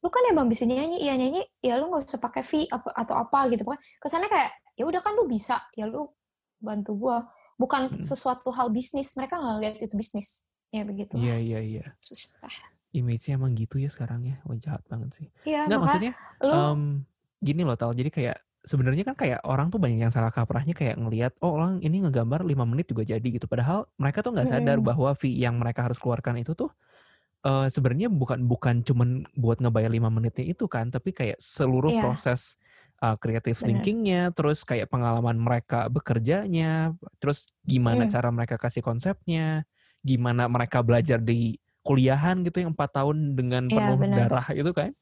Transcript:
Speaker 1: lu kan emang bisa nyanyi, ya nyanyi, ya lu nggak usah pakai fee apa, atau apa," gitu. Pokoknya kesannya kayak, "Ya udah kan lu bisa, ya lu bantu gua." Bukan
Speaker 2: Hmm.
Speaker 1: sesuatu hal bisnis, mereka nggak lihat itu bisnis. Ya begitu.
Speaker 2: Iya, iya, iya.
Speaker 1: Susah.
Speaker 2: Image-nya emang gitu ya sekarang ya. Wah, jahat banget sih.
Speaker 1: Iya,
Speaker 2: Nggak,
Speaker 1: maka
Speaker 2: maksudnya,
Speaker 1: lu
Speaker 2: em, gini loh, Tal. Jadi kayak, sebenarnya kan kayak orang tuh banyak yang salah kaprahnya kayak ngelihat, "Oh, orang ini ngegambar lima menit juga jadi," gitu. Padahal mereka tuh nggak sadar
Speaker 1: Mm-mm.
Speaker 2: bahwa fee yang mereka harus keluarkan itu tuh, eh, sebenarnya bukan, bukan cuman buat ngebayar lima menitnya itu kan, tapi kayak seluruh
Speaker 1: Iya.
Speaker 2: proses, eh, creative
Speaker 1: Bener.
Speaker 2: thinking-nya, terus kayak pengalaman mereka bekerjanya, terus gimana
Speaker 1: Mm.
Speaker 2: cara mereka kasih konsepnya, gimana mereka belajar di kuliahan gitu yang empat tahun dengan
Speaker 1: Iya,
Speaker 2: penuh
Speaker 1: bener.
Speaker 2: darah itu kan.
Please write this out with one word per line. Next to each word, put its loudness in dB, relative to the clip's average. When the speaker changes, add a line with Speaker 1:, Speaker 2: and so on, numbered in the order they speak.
Speaker 1:
lu 0
kan 4
emang 4
bisa 2
nyanyi, -2
ya 0
nyanyi, 0
ya 0
lu -4
nggak -2
usah -8
pakai -4
fee -2
apa, -6
atau -2
apa," 2
gitu. 0
Pokoknya -6
kesannya -2
kayak, 2
"Ya 0
udah -2
kan 0
lu 4
bisa, -2
ya -6
lu -6
bantu -6
gua." -2
Bukan 0
Speaker 2:
Hmm. -6
Speaker 1:
sesuatu -2
hal 0
bisnis, -4
mereka -6
nggak -2
lihat -4
itu -8
bisnis. -6
Ya -4
begitu. -8
Speaker 2:
Iya, 0
iya, -4
iya. -6
Speaker 1:
Susah. -8
Speaker 2:
Image-nya -2
emang 0
gitu -4
ya -2
sekarang -8
ya. -6
Wah, -6
jahat -8
banget -8
sih. -16
Speaker 1:
Iya, -2
Speaker 2:
Nggak, 4
Speaker 1:
maka 2
Speaker 2:
maksudnya, 2
Speaker 1:
lu 4
Speaker 2:
em, 4
gini 2
loh, 2
Tal. -2
Jadi -2
kayak, -2
sebenarnya 2
kan -4
kayak 0
orang 0
tuh -4
banyak 2
yang 4
salah 2
kaprahnya -2
kayak -2
ngelihat, -2
"Oh, 0
orang 0
ini 0
ngegambar 2
lima 0
menit 0
juga -4
jadi," -2
gitu. -2
Padahal 0
mereka 0
tuh -2
nggak 2
sadar 2
Speaker 1:
Mm-mm. 2
Speaker 2:
bahwa 2
fee 0
yang 0
mereka -2
harus 0
keluarkan -2
itu -6
tuh, -4
eh, 2
sebenarnya 0
bukan, 0
bukan 2
cuman 2
buat 2
ngebayar 2
lima 2
menitnya 0
itu -4
kan, -4
tapi -4
kayak -4
seluruh 0
Speaker 1:
Iya. 2
Speaker 2:
proses, -2
eh, 2
creative -2
Speaker 1:
Bener. -4
Speaker 2:
thinking-nya, 2
terus 0
kayak -2
pengalaman 2
mereka 0
bekerjanya, 0
terus -4
gimana 4
Speaker 1:
Mm. 2
Speaker 2:
cara 2
mereka -2
kasih -2
konsepnya, -2
gimana 2
mereka 2
belajar 4
di 0
kuliahan 4
gitu -2
yang 0
empat -2
tahun 0
dengan 0
Speaker 1:
Iya, 2
Speaker 2:
penuh 4
Speaker 1:
bener. 4
Speaker 2:
darah 2
itu -2
kan. 0